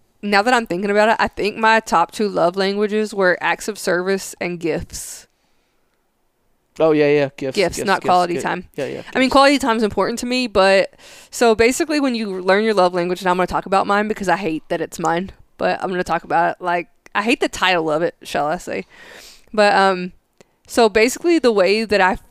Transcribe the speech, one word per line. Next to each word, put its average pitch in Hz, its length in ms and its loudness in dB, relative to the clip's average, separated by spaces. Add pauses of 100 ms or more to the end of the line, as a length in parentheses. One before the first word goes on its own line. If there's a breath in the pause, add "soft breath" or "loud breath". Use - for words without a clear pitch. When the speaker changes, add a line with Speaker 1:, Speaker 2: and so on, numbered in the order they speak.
(220)
Speaker 1:
now 202 220 2
that 247 100 4
I'm 233 140 2
thinking 196 240 -2
about 208 180 4
it, 226 100 2
I 226 100 2
think - 280 -4
my 220 240 2
top 175 300 0
two 208 180 -4
love 180 280 0
languages 202 580 -2
were 185 260 2
acts 170 280 -4
of 208 100 -8
service 185 600 -2
and 175 220 -6
gifts. - 640 -8 (1500)
Speaker 2:
Oh, 156 140 4
yeah, 147 160 4
yeah, 143 280 2
gifts, 131 200 -6
Speaker 1:
Gifts, 175 200 0
Speaker 2:
gifts, 226 100 -4
Speaker 1:
not 190 140 0
Speaker 2:
gifts, - 80 -8
Speaker 1:
quality 175 260 2
Speaker 2:
gi-, - 60 -4
Speaker 1:
time. 175 340 -6
Speaker 2:
yeah, 139 120 -6
yeah, 135 160 -10 (120)
Speaker 1:
I - 40 -2
mean, 262 80 2
Speaker 2:
gifts. 247 60 0
Speaker 1:
quality 277 260 4
time 240 180 -2
is 233 60 -2
important 208 380 -2
to 247 60 -8
me, 254 200 -2
but, 196 480 2 (360 loud breath)
so 233 240 2
basically 277 460 0
when 262 140 -2
you 202 260 -6
learn 190 240 2
your 220 100 2
love 180 200 2
language, 180 260 -2
and 190 80 -2
I'm 180 80 2
gonna 180 100 0
talk 196 200 -4
about 190 200 0
mine 208 220 0
because 208 220 -6
I 170 60 2
hate 165 320 -6
that 170 120 -4
it's - 180 -10
mine, 170 320 -2 (280)
but - 240 -2
I'm 185 80 -6
gonna 180 140 -4
talk 170 200 -4
about 165 320 0
it, - 80 -20
like, 175 240 -4 (260)
I 202 80 0
hate 226 180 -2
the 330 100 0
title 175 400 0
of 156 120 0
it, 170 200 -2
shall - 240 -4
I 160 100 -4
say. - 300 -10 (640 loud breath)
But, 208 220 4
um, 185 380 0 (540)
so - 220 4
basically 247 500 2
the 247 140 2
way 202 320 2
that 202 160 2
I 185 160 2 (140)